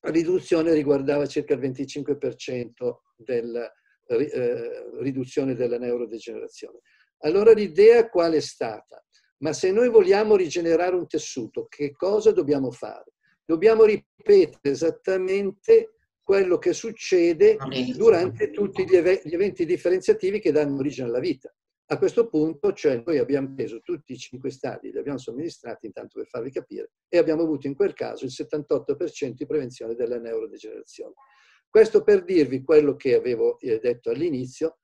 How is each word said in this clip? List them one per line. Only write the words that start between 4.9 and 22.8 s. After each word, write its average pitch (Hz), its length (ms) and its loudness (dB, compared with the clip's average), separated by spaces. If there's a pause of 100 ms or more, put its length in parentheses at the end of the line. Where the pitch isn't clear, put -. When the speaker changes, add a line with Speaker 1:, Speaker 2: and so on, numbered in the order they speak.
Speaker 1:
riduzione 131 540 -4
della 120 240 -4
neurodegenerazione. 117 1000 -10 (420)
Allora 202 300 6
l'idea 214 560 6
qual 170 240 0
è 147 80 2
stata? - 640 -10 (360)
Ma 151 140 -4
se 185 200 -2
noi 240 160 2
vogliamo 208 480 6
rigenerare 175 580 0
un 170 120 -4
tessuto, 120 600 -8
che 143 260 -8
cosa 208 380 2
dobbiamo 139 400 0
fare? - 420 -16 (300)
Dobbiamo 220 420 4
ripetere 202 760 2 (120)
esattamente 190 1300 0 (260)
quello 185 360 2
che 175 140 0
succede 175 840 2
Speaker 2:
Amazing. 131 380 -6
Speaker 1:
durante - 540 2
tutti 190 360 -4
gli 185 80 4
eve-, 180 300 4
gli 147 100 -6
eventi 175 320 -2
differenziativi 185 720 0
che 175 140 0
danno 143 260 0
origine 135 300 -6
alla 120 100 -4
vita. 156 340 -8 (400)
A 135 60 -4
questo 226 300 0
punto, 160 440 -2
cioè, 131 320 -2